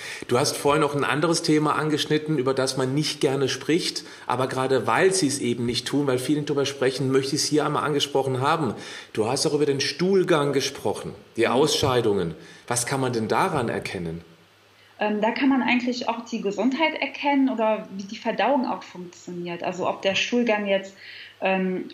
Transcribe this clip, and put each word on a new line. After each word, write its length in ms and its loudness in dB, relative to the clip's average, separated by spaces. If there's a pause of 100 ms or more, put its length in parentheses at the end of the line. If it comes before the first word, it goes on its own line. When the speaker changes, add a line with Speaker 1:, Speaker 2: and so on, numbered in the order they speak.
(260)
Speaker 1:
Du 120 2
hast 180 0
vorhin 240 2
noch 160 0
ein 80 0
anderes 380 2
Thema 340 2
angeschnitten, 640 0
über 160 2
das 240 0
man 160 0
nicht 260 -2
gerne 300 2
spricht, 540 -2 (220)
aber 220 0
gerade 380 2
weil 260 4
sie 140 2
es 120 0
eben 280 0
nicht 200 -2
tun, 200 0
weil 120 2
viele 240 0
drüber 220 0
sprechen, 480 0
möchte 240 2
ich 60 0
es 60 0
hier 180 2
einmal 180 0
angesprochen 560 0
haben. 340 2 (380)
Du 160 0
hast 180 0
auch 80 0
über 120 2
den 160 2
Stuhlgang 720 2
gesprochen, 600 -4 (220)
die 60 2
Speaker 2:
Mhm. 100 2
Speaker 1:
Ausscheidungen. 840 2 (320)
Was 200 -2
kann 160 -2
man 100 0
denn 160 -2
daran 400 2
erkennen? 540 -6 (800)
Speaker 2:
Ähm, 200 0
da 120 2
kann 160 2
man 140 4
eigentlich 460 0
auch 160 -4
die 160 -6
Gesundheit 600 0
erkennen 500 0
oder 460 0
wie 80 -8
die 120 -12
Verdauung 500 0
auch 180 -6
funktioniert. 800 -10
Also 240 -2
ob 140 -4
der 120 0
Stuhlgang 520 0
jetzt, 280 0 (460)
ähm, 540 0